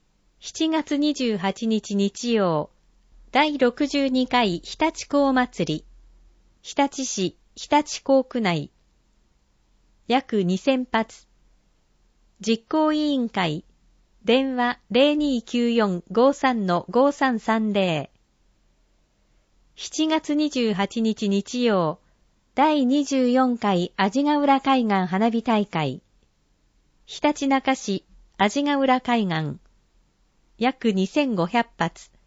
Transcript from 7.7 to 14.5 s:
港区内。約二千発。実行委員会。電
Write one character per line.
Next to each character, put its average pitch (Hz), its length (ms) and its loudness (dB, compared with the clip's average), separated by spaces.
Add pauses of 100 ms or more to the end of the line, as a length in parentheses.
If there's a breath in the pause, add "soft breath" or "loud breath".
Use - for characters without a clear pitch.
港 269 220 4
区 254 160 -6
内。 170 300 -2 (1400)
約 233 360 0
二 180 160 0
千 262 260 0
発。 - 420 -4 (1120)
実 220 280 -2
行 311 240 2
委 302 200 0
員 247 160 -2
会。 175 360 -4 (600)
電 262 300 0